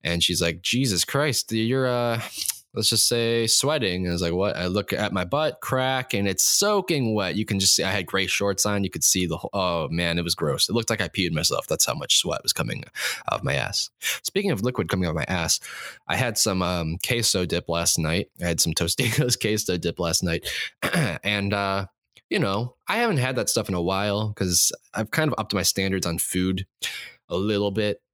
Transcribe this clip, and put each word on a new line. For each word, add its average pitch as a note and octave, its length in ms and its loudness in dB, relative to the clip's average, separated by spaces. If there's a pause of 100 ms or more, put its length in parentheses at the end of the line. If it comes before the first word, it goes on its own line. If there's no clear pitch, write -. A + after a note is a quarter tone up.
And E2+ 180 0
she's F2 180 0
like, F2 220 0
"Jesus A#2 420 0
Christ, C#3+ 480 0
you're, B2 360 0
uh, A#2+ 340 0 (500)
let's A2 160 0
just - 200 2
say A#2 400 2
sweating." A2 560 2
And F2+ 60 0
I - 20 0
was F2 100 0
like, E2+ 100 0
"What?" F#2 240 0
I F2+ 120 -2
look G2 240 -2
at G#2 200 -2
my F#2 120 -2
butt C#3+ 360 -2
crack, C3 540 0
and - 140 2
it's - 160 0
soaking F3+ 720 2
wet. F#2 200 0
You G#2 100 0
can G2+ 140 0
just F#2+ 160 4
see, - 80 2
I F#2+ 80 0
had F#2+ 160 -2
gray F#2+ 220 0
shorts G2+ 360 0
on. G2+ 200 2
You F#2 60 -2
could D#2+ 140 -6
see F2+ 220 4
the D#2+ 120 -2
whole, - 140 -8
oh F2 380 0
man, E2+ 280 2
it E2+ 60 0
was E2+ 120 0
gross. C#2+ 320 0
It F2+ 40 -2
looked A2+ 160 0
like A2+ 120 0
I F2+ 80 0
peed E2+ 240 0
myself. - 340 0
That's - 180 2
how - 100 0
much - 240 2
sweat - 260 -2
was - 80 0
coming G#1 320 -4 (460)
out - 100 0
of - 40 -10
my C2+ 100 0
ass. - 360 -2 (320)
Speaking G3+ 300 0
of F#3+ 100 0
liquid A#2 260 0
coming F#2 180 2
out E2+ 40 2
of D#2 60 -2
my D2+ 100 0
ass, E2+ 320 0 (480)
I D#2 80 0
had A2+ 240 0
some, F#2 240 2
um, E2+ 340 0 (100)
queso A2+ 380 0
dip E2+ 240 -2
last E2+ 300 0
night. E2 320 0 (100)
I F2 60 -2
had E2+ 140 0
some E2 120 2
Tostitos A2+ 640 0
<laughs> - 60 -10
queso G#2 340 0
dip E2+ 220 -4
last E2 240 0
night. E2 260 -2 (340)
<clears throat> A#2+ 420 0
And, G2+ 280 0
uh, G2 340 0 (440)
you G#3 80 0
know, A2+ 360 0 (120)
I G3+ 120 0
haven't A#3 180 2
had B2+ 200 2
that A2 120 0
stuff G#2+ 220 0
in F#2 40 0
a F2 60 2
while G2+ 560 0
'cause F2+ 340 2 (220)
I've G#2+ 180 -2
kind D#3 220 2
of - 60 -2
upped G#2 160 -4
my F#2 80 0
standards F#2+ 440 0
on E2+ 120 -2
food F#2 480 0 (640)
a F2 60 -2
little G2+ 340 2
bit. G#2 320 -2 (120)